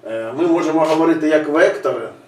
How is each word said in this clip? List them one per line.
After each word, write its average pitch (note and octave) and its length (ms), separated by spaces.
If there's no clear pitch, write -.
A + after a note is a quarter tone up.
Е, A2+ 260
ми D#3+ 140
можемо D#3+ 380
говорити D#3 440
як D3+ 200
вектори. - 600